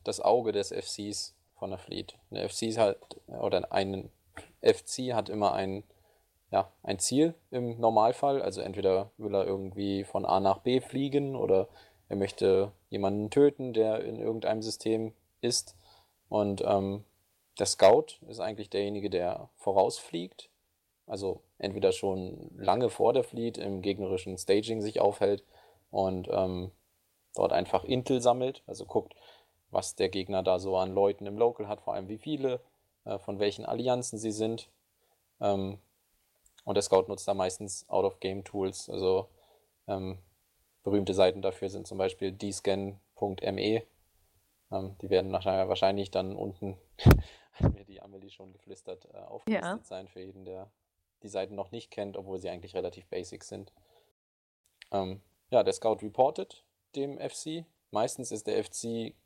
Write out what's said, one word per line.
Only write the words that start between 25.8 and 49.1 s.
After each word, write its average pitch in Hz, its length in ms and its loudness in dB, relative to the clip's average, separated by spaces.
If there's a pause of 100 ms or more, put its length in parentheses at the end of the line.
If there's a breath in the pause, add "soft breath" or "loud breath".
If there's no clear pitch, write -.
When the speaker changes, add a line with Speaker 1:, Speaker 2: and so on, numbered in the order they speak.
Speaker 1:
und, 95 400 -2
ähm, 92 420 -2 (600)
dort - 200 2
einfach - 320 0
Intel 127 360 0
sammelt. 127 460 2
Also 107 180 -12
guckt, - 300 -4 (560 soft breath)
was - 240 -4
der 95 140 0
Gegner 95 340 -2
da 92 160 2
so 95 180 -2
an 92 160 0
Leuten 98 320 2
im 101 120 -10
Local 113 320 0
hat, 104 100 -6
vor - 140 -6
allem 95 160 -8
wie 107 80 -10
viele, 135 420 -4 (460)
äh, 101 140 -6
von 101 200 -8
welchen 104 260 0
Allianzen 120 540 -2
sie 110 120 -2
sind. 110 380 -4 (720)
Ähm, 98 400 0 (880)
und 104 80 0
der 101 60 4
Scout 95 260 6
nutzt 101 180 -8
da 101 80 2
meistens 98 540 -4
Out-of-Game-Tools. 95 1040 -2
Also, 95 400 0 (580 soft breath)
ähm, 95 320 -6 (640)
berühmte 101 300 2
Seiten 92 280 4
dafür 98 280 -4
sind 95 180 -12
zum 98 100 -12
Beispiel 95 360 -2
D 101 180 -6
scan 98 480 -2 (160)
Punkt 98 260 -4
M 98 160 -2
E. 107 260 0 (840)
Ähm, 95 320 -6
die 98 80 -8
werden 95 220 4
nachher 95 380 0
wahrscheinlich 95 420 0
dann 95 240 -2
unten, 95 420 -8 (220)
<laughs> - 540 4
hat - 200 0
mir 98 120 -16
die 98 160 -20
Amelie 98 280 -20
schon 95 220 -20
geflüstert, - 640 -18